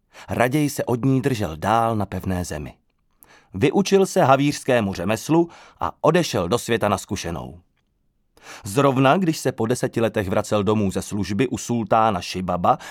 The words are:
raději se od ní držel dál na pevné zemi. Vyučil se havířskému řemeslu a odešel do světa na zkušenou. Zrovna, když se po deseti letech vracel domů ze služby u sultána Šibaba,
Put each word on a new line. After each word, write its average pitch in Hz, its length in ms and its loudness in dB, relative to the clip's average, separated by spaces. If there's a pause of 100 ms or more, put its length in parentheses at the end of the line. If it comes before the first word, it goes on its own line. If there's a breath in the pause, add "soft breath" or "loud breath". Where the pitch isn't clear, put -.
(280 loud breath)
raději 135 420 2
se - 140 -6
od 120 200 -2
ní 131 160 2
držel 107 360 -4
dál 113 400 0
na 101 100 -2
pevné 92 380 -4
zemi. 73 300 -10 (800 soft breath)
Vyučil 185 520 2
se 185 180 2
havířskému 135 720 2
řemeslu 117 540 0 (320 loud breath)
a 82 200 -4
odešel 156 480 0
do 113 100 0
světa 107 300 -2
na 98 100 0
zkušenou. 82 600 -10 (1040 loud breath)
Zrovna, 135 520 4
když 165 220 0
se 135 140 -2
po 113 140 -2
deseti 123 340 -2
letech 110 280 0
vracel 104 360 0
domů 104 260 0
ze 92 120 -6
služby 101 460 -2
u 113 100 -6
sultána 113 600 0
Šibaba, 92 580 -2 (120)